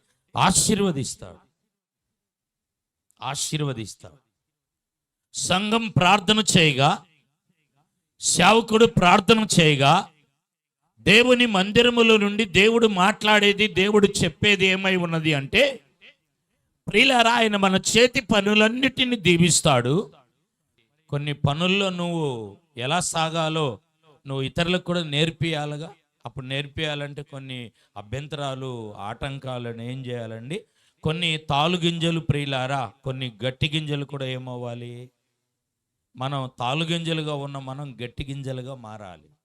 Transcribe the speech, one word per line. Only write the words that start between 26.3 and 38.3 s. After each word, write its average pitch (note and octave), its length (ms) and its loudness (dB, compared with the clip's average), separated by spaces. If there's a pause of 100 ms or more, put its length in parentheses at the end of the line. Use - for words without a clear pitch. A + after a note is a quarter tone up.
నేర్పియాలంటే C#3+ 800 -8
కొన్ని C3 480 -14 (260)
అభ్యంతరాలు, C3 1000 -10
ఆటంకాలను B2+ 840 -10
ఏం B2+ 240 -12
చేయాలండి? A#2+ 560 -10 (420)
కొన్ని D#3+ 340 -2
తాలుగింజలు, E3 840 0
ప్రియులారా, C#3 720 -4 (120)
కొన్ని C3 280 -8 (140)
గట్టి C3 280 -4
గింజలు D3 320 -6
కూడా C3+ 200 -10
ఏమవ్వాలి? B2 840 -12 (1080)
మనం C3 340 -6 (100)
తాలుగింజలుగా D#3+ 760 -4
ఉన్న C#3 240 -10
మనం C3+ 460 -14
గట్టి B2 200 -12
గింజలుగా C3 520 -10